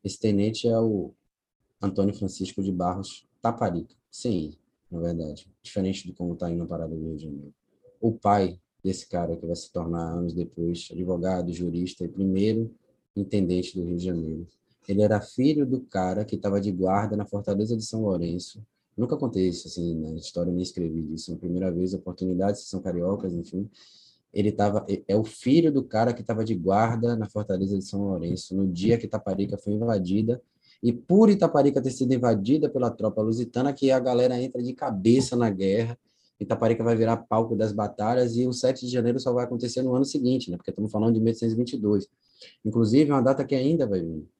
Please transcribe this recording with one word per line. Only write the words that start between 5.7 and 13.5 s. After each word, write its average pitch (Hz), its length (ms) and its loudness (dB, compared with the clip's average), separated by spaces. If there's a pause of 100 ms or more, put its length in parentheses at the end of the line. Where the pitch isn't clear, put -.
de 90 80 -12
como 87 220 -6
tá 85 160 -6
indo 85 120 -2
a 85 40 -8
parada 80 280 -6
do 80 60 -6
Rio 80 160 -6
de - 60 -12
Janeiro. 71 300 -14 (460)
O 117 120 2
pai 101 480 2 (240)
desse 95 240 -2
cara, 85 280 -2
que 85 100 -12
vai 85 100 -2
se - 160 -14
tornar 82 420 -4
anos 85 200 -4
depois 85 580 -4
advogado, 90 600 -2
jurista 87 520 -4
e 85 40 -4
primeiro 101 640 0 (440)
intendente 92 600 0